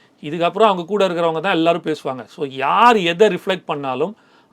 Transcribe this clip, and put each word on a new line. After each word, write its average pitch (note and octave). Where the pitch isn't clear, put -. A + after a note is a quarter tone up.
இதுக்கப்புறம் E3+
அவங்க F#3
கூட G3
இருக்கிறவங்க E3
தான் F#3+
எல்லாரும் E3
பேசுவாங்க. C3+
So -
யார் E3+
எதை F3
ரிஃப்ளெக்ட் F#3
பண்ணாலும் C#3+